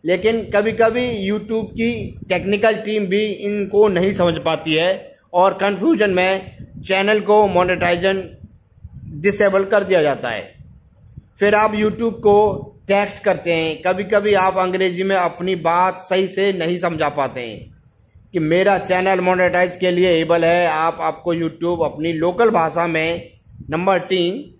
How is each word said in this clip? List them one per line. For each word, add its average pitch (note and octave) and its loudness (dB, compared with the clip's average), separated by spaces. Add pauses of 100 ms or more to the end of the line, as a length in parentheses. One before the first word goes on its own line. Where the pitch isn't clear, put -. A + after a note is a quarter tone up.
लेकिन F#3 0
कभी-कभी A3+ 0
YouTube G#3+ -4
की - -6
technical G3 0
team G#3+ -4
भी G3+ 0
इनको G3+ 0
नहीं F#3+ 0
समझ F3 0
पाती D#3+ -2
है F3+ -2 (160)
और F#3 4
confusion G3+ 0
में F#3 -2 (240)
channel G3+ 0
को G#3 4
monetization F3+ 0 (760)
disable G3 0
कर G3+ 2
दिया F3+ 2
जाता C3 -2
है। G#2+ -8 (840)
फिर G#3 2
आप G#3+ 2
YouTube G#3+ 0
को G3+ 2 (200)
टेक्स्ट G3+ 0
करते E3+ 0
हैं, D#3+ -2
कभी-कभी G3+ 0
आप F#3 2
अंग्रेजी F#3 0
में G3 0
अपनी F3+ -2
बात F3 0
सही F#3+ -2
से G3 -2
नहीं F3 -2
समझा D#3+ -2
पाते C3 -4
हैं - -14 (500)
कि F3+ -2
मेरा F3+ 2
चैनल F#3 0
मोनेटाइज F3+ 2
के F#3 0
लिए F3 2
एबल E3 2
है। F3 4
आप, D#3+ -2
आपको E3 -4
YouTube E3 -2
अपनी D3+ -4
लोकल F3 2
भाषा E3+ 2
में, E3 -4 (400)
नंबर F3+ 0
तीन F#3 -4